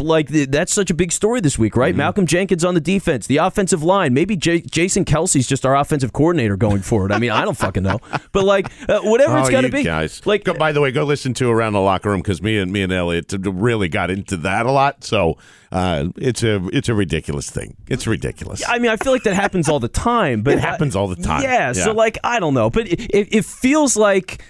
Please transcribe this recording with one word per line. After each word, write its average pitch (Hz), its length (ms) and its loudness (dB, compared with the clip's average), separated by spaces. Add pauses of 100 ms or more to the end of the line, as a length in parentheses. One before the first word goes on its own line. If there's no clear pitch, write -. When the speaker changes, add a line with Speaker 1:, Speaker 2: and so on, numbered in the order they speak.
Speaker 1:
like, 156 260 2
the, 147 160 0
that's 143 280 -2
such 196 180 0
a 180 40 0
big 170 180 0
story 233 280 0
this 147 180 0
week, 110 180 2
right? 139 160 2
Speaker 2:
Mm-hmm. 180 60 -2
Speaker 1:
Malcolm 175 280 0
Jenkins 175 380 0
on 185 100 2
the 170 60 2
defense, 160 460 0
the 135 120 2
offensive 180 440 0
line. 175 300 2
Maybe 185 240 2
J-, 165 240 0
Jason 165 460 -2
Kelsey's 151 420 2
just - 160 -2
our 135 120 4
offensive 139 360 0
coordinator 135 460 2
going 101 240 2
forward. 98 280 0
I 104 80 0
mean, 117 120 0
I 113 160 0
don't 208 100 -2
fucking 101 260 -2
know. 98 180 0 (320)
But, 196 120 2
like, 196 220 2 (200)
uh, 208 140 2
whatever 226 380 4
it's 262 100 2
Speaker 2:
Oh, 254 40 0
Speaker 1:
gotta 262 160 2
Speaker 2:
you - 40 -6
Speaker 1:
be. 277 120 0
Speaker 2:
guys. - 100 -2 (320)
Speaker 1:
Like, 202 180 0
Speaker 2:
Go, 180 100 0
by 156 180 0
the 147 80 2
way, 139 100 2
go 147 140 0
listen 139 300 -2
to 123 160 0
Around 113 240 2
the 101 60 2
Locker 95 300 0
Room 98 120 0
'cause 92 200 -4
me 107 160 0
and, 92 140 -2
me 101 100 0
and 92 100 -2
Elliot 87 480 -2
really 101 480 0
got 90 220 -2
into 98 280 -4
that 95 280 -2
a 131 60 0
lot. 139 320 0
So, 90 340 0 (320)
uh, 87 360 -2 (100)
it's - 260 -4
a, 107 180 0 (120)
it's 135 160 -4
a 123 60 0
ridiculous 78 560 -4
thing. - 260 -12 (100)
It's - 220 -6
ridiculous. - 600 -6
Speaker 1:
I 240 120 -2
mean, 240 100 2
I 220 60 0
feel 269 160 0
like 254 100 0
that 202 120 0
happens 190 340 0
all 151 100 2
the 117 100 -2
time. 180 540 0
But 135 120 2
Speaker 2:
It - 60 2
happens 147 360 -2
all 98 100 0
the 90 100 -4
time. 76 280 -2
Speaker 1:
Yeah, 214 280 0
so, 180 180 0
Speaker 2:
Yeah. - 20 2
Speaker 1:
like, 220 320 2
I 233 160 -2
don't 151 140 0
know. 113 160 2
But 220 180 -2
it, 170 120 -2 (140)
it, 202 220 2
it 214 80 0
feels 277 520 0
like 196 540 2